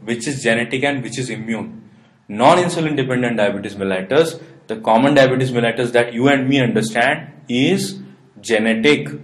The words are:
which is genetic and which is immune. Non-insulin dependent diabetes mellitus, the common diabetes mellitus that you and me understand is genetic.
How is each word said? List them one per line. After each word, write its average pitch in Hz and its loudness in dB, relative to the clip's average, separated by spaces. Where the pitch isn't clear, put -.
which 113 -6
is 139 -6
genetic 117 -2
and 143 -2
which - -10
is 123 -6
immune. 110 -8
Non-insulin 156 2
dependent 123 -2
diabetes 101 -2
mellitus, 98 0
the 110 -8
common 113 4
diabetes 127 4
mellitus 117 0
that 120 2
you 123 2
and 135 2
me 139 2
understand 120 0
is 156 0
genetic. 113 0